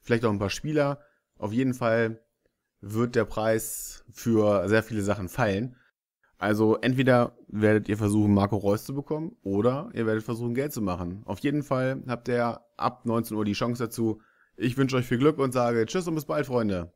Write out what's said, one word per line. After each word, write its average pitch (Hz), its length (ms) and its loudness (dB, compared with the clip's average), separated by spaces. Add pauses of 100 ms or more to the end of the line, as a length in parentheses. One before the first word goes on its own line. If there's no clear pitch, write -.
Vielleicht - 220 0
auch 113 80 2
ein 101 80 -2
paar 101 100 -2
Spieler. 143 520 -2 (360)
Auf 104 140 -6
jeden 127 220 0
Fall 113 500 0 (560)
wird 113 360 -2
der 110 100 2
Preis - 880 -4
für 104 560 2
sehr 110 140 4
viele 107 180 -4
Sachen 98 260 -2
fallen. 113 480 -2 (640)
Also 107 360 4
entweder 127 640 2 (100)
werdet 107 400 4
ihr 107 80 0
versuchen, 104 380 4
Marco 101 240 4
Reus 101 260 0
zu 135 100 -10
bekommen, 151 500 -6
oder 110 500 0
ihr 113 120 -2
werdet 110 180 0
versuchen, 120 320 -6
Geld 143 180 -4
zu 120 80 -6
machen. 90 420 -4
Auf 98 160 -8
jeden 147 240 -2
Fall 131 420 -2
habt 123 220 -8
ihr 120 320 0 (160)
ab - 300 -4
neunzehn 113 320 -2
Uhr 107 80 -2
die 104 80 0
Chance 120 300 -2
dazu. 110 380 -4 (360)
Ich 120 180 -2
wünsche 131 220 2
euch 123 80 0
viel 120 140 0
Glück 147 180 2
und 135 160 0
sage 120 320 2
Tschüss 185 200 -4
und 170 100 -4
bis 156 100 -6
bald, 151 200 -4
Freunde. 104 500 -2